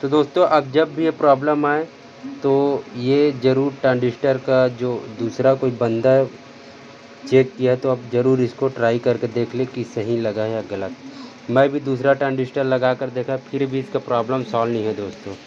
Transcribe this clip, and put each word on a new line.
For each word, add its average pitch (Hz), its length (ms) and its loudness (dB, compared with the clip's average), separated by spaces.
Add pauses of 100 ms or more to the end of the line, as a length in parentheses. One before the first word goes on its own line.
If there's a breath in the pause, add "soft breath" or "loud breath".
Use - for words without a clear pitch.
तो 139 60 -4
दोस्तों 151 380 2
अब 143 260 2
जब 151 220 2
भी 160 100 -2
ये 160 80 2
problem 147 540 2
आए 151 200 0 (560)
तो 139 100 2 (460)
ये 139 340 2 (100)
ज़रूर 135 380 2
transistor 127 600 0
का 131 300 2
जो 123 220 -4 (260)
दूसरा 120 360 2
कोई 135 180 0
बंदा 117 400 2 (1120)
check 131 320 4
किया 127 200 2
तो 131 140 -2
आप 123 220 -2
ज़रूर 127 300 4
इसको 123 280 -2
try 120 300 0
करके 120 300 0
देख 117 240 -4
ले 127 120 -2
कि 123 200 -8
सही 117 320 -2
लगा 107 280 -2
या 110 240 -4
गलत। 95 260 -6 (540 loud breath)
मैं 135 200 6
भी 143 100 -2
दूसरा 135 340 0
transistor 135 520 -2
लगा 127 280 2
कर 127 160 -6
देखा, 127 280 -4
फिर 135 280 -4
भी 131 120 -4
इसका 131 220 -4
problem 120 440 -2
solve 117 280 -2
नहीं 110 120 -2
है 107 120 -2
दोस्तों। 98 380 -10 (120)